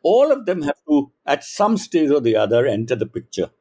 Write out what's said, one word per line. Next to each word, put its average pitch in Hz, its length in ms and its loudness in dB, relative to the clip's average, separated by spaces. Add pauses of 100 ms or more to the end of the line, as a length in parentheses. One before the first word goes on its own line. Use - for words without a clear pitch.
all 254 300 4
of 254 140 -2
them 180 180 -2
have - 140 -4 (100)
to, 143 240 2 (140)
at - 180 -2
some 208 340 0
stage 156 320 -2
or 143 120 2
the 113 140 0
other, 110 300 2
enter 117 300 -2
the 110 100 -4
picture - 560 -8